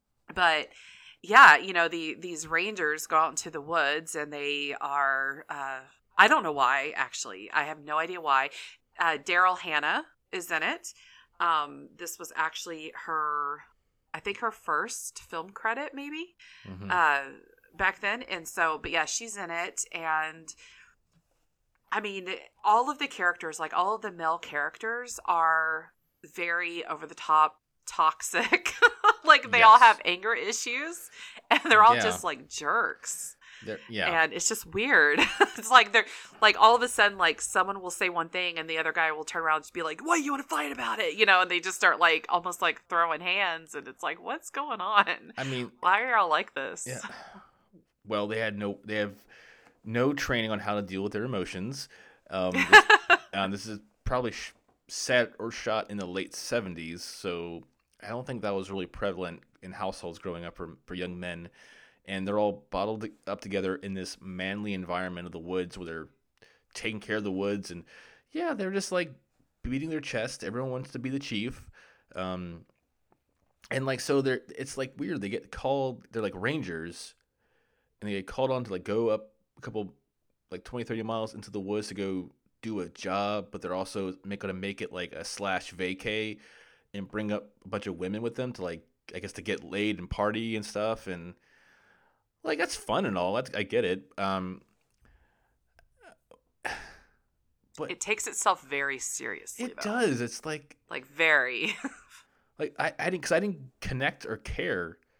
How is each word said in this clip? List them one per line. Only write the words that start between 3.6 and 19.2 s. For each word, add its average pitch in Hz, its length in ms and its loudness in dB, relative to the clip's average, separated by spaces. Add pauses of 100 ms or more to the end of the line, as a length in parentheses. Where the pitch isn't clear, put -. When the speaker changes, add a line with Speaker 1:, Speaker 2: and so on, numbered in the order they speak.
Speaker 1:
woods 151 560 0
and 147 160 -6
they 143 480 -4
are, 139 680 0
uh, 135 320 -8 (380)
I 196 100 8
don't 294 140 4
know 160 100 -2
why, 139 440 2
actually. 107 560 -8
I 147 120 0
have 151 180 -10
no 151 160 -2
idea 175 220 -4
why. 139 300 2 (480)
Uh, 165 200 2
Daryl 180 400 4
Hannah 165 460 0 (260)
is 175 200 -8
in 156 120 -2
it. 254 300 -4 (480)
Um, 147 560 0
this 170 220 -12
was 170 180 -14
actually 160 560 -4 (140)
her, 147 540 -2 (540)
I 156 60 -8
think 202 180 -6
her 226 120 -2
first - 720 -4
film 170 280 -10
credit, 240 440 -4
maybe, 302 400 -12 (340)
Speaker 2:
Mm-hmm. 98 220 -10
Speaker 1:
uh, 156 320 4 (540)
back 190 240 0
then. 214 220 -2
And 170 240 -8
so, 160 340 0
but 160 100 -8
yeah, 156 160 2
she's 220 300 -6